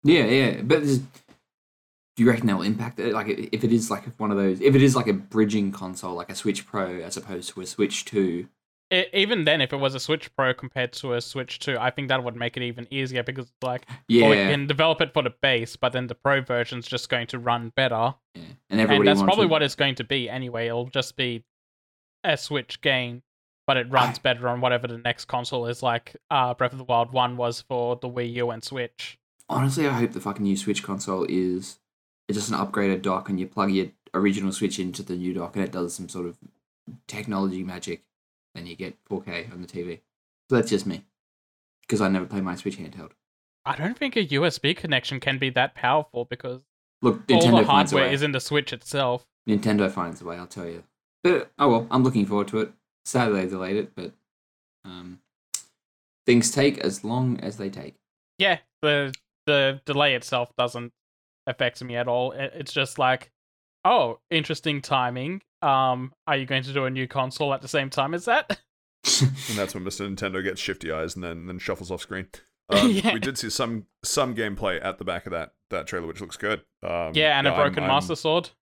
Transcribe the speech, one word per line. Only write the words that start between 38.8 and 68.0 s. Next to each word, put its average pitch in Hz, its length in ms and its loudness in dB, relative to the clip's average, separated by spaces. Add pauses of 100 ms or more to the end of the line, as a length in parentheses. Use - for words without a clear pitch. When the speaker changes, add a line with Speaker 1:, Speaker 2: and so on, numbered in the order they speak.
Speaker 1:
four 98 160 -6
K 87 320 -10
on 90 80 -14
the 90 60 -12
T 90 160 -8
V. 85 180 -10 (480)
So 127 80 4
that's 113 140 2
just 101 160 2
me, 90 180 -6 (840)
'cause 107 120 0
I 98 80 4
never 95 160 2
play 98 160 -6
my 90 140 -4
Switch 98 240 -6
handheld. 78 320 -16 (540)
Speaker 2:
I 139 120 -4
don't 185 220 -4
think 269 180 -2
a 220 80 2
U 143 220 2
S 151 120 0
B 156 160 0
connection 139 460 -2
can 135 180 -2
be 131 120 0
that 127 240 0
powerful 131 500 0
because 127 380 -10 (400)
Speaker 1:
Look, 117 140 6 (140)
Speaker 2:
all 117 100 8
the - 80 8
Speaker 1:
Nintendo - 20 8 (160)
finds 143 260 4
a 147 40 2
Speaker 2:
hardware 135 100 4
Speaker 1:
way. 139 80 0
Speaker 2:
is 139 80 0
in 147 100 0
the 127 80 -2
Switch 147 320 -2
itself. 127 540 -4 (220)
Speaker 1:
Nintendo 104 420 4
finds 87 320 -6
a - 20 -18
way, 85 140 -8
I'll 87 80 -14
tell 87 220 -12
you. 85 160 -12 (380)
But, 175 360 2
oh 143 100 6
well, 117 220 4
I'm 127 140 4
looking 110 220 4
forward 101 220 0
to 110 120 -2
it. 104 120 -4 (320)
Sadly, 110 400 0
they 90 60 -4
delayed 95 260 -4
it, - 180 -4
but, - 180 -12 (720)
um, 90 320 -16 (1080)
things 120 240 6
take 139 280 2
as - 260 -4
long 123 360 0
as 101 160 -8
they 98 140 -8
take. - 240 -14 (440)
Speaker 2:
Yeah, 185 200 2 (240)
the, 143 300 0 (340)
the 139 380 2
delay 143 300 2
itself 123 420 -4
doesn't 120 360 -4 (540)
affect 123 360 -4
me 120 140 -8
at 120 120 -2
all. 123 240 0
It, 139 220 -8
it's - 180 -12
just 135 260 -2
like, 131 320 2 (540)
oh, 175 360 4 (100)
interesting 156 500 -2
timing. 131 640 -2 (200)
Um, 131 500 2 (140)
are 147 100 2
you 131 100 -4
going 131 180 0
to 135 80 -10
do 139 120 0
a 131 60 0
new 131 160 -2
console 135 480 -2
at 135 80 -6
the 131 60 -14
same 139 220 0
time 147 240 0